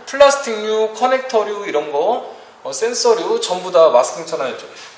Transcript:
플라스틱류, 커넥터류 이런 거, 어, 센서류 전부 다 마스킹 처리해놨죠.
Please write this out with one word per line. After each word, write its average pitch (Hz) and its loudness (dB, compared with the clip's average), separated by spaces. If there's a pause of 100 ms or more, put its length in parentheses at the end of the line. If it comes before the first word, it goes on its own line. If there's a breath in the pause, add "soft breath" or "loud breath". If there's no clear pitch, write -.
플라스틱류, 220 2
커넥터류 214 -2
이런 151 -4
거, 180 -2 (300 loud breath)
어, 135 -8
센서류 185 0
전부 180 -4
다 165 6
마스킹 131 2
처리해놨죠. 131 -8 (320 loud breath)